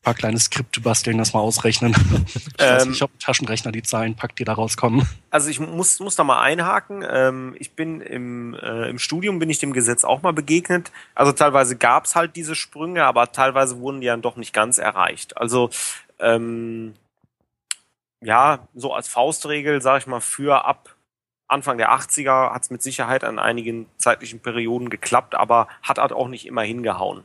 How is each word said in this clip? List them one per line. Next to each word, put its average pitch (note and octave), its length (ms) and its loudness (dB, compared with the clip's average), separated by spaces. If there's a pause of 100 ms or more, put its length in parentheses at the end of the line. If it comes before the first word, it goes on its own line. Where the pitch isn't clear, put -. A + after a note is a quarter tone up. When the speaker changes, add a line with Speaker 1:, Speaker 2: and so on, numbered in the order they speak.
Speaker 1:
ein - 0 -
paar A#2+ 120 2
kleine A2+ 240 -2
Skripte - 420 -2
basteln, A#2 380 0
das A2 160 0
mal A2 60 4
ausrechnen. A2+ 540 2 (300)
Ich - 340 -10
weiß B2+ 260 6
Speaker 2:
Ähm. C3 60 -2
Speaker 1:
nicht, B2+ 120 -2
ob C#3 80 -2
ein - 80 -20
Taschenrechner A2+ 520 -2
die A2+ 120 -8
Zahlen A2+ 320 -2
packt, - 240 -10
die B2 60 -4
da A2 100 -2
rauskommen. A2+ 520 2 (220)
Speaker 2:
Also D3+ 220 2
ich C3 100 -6
muss, E3 400 0
muss G4 160 -4
da D#3+ 80 4
mal C3+ 160 4
einhaken. F3+ 680 0
Ähm, C3 520 0
ich - 140 -16
bin D#3+ 280 -6
im, A#2+ 540 -10
äh, A#2 340 -6
im A#2+ 100 -8
Studium F3+ 400 -2
bin D#3+ 120 0
ich D3+ 80 -2
dem C#3 160 -4
Gesetz A#2+ 300 2
auch C3+ 180 0
mal F3 100 2
begegnet. E3 580 0 (240)
Also C#3 180 6
teilweise C3+ 440 4
gab's A#2+ 400 2
halt E3+ 180 0
diese D#3+ 200 -8
Sprünge, D#3+ 500 -4
aber A#2+ 280 4
teilweise C3+ 460 2
wurden C3+ 220 -8
die B2 60 -4
dann A#2 160 0
doch A#2+ 140 -4
nicht A2+ 180 -14
ganz A2 240 2
erreicht. F2+ 580 -2
Also, A#2+ 320 0 (500)
ähm, A2+ 760 -2 (1300)
ja, B2 500 4
so B2 200 -6
als A#2 120 -6
Faustregel, D3 760 -2
sag C3+ 160 4
ich B2+ 80 -6
mal, B2 140 -6
für C#3 440 0
ab - 320 -4 (500)
Anfang C#3 300 -2
der A2 160 4
achtziger C3 640 2
hat's - 160 -8
mit B2 100 -10
Sicherheit C3 420 -2
an A2+ 160 -4
einigen A2+ 460 -2 (140)
zeitlichen A#2 420 -2
Perioden A#2+ 480 -4
geklappt, - 460 -2
aber A2+ 340 4 (140)
hat - 160 -2
halt C3 140 0
auch B2+ 160 -4
nicht B2+ 180 -14
immer A#2+ 160 -4
hingehauen. G2 640 -4